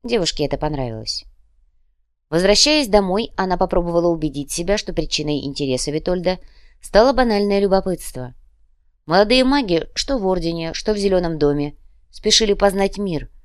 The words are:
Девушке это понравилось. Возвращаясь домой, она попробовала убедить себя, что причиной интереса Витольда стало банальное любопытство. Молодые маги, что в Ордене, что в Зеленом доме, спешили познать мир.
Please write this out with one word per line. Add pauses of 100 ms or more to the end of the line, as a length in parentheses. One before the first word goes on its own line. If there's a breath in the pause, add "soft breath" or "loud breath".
Девушке
это
понравилось. (1040)
Возвращаясь
домой,
она
попробовала
убедить
себя,
что
причиной
интереса
Витольда (420 soft breath)
стало
банальное
любопытство. (720)
Молодые
маги,
что
в
Ордене,
что
в
Зеленом
доме, (360)
спешили
познать
мир. (160)